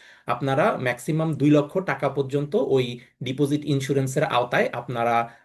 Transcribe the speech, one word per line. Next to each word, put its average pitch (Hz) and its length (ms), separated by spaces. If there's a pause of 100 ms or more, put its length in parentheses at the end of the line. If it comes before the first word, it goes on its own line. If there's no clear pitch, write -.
(260)
আপনারা 135 500
ম্যাক্সিমাম 156 580
দুই 139 160
লক্ষ 147 280
টাকা 147 300
পর্যন্ত 139 480
ওই 127 440 (220)
ডিপোজিট 139 420
ইন্স্যুরেন্সের 135 600
আওতায় 123 480
আপনারা 117 560 (160)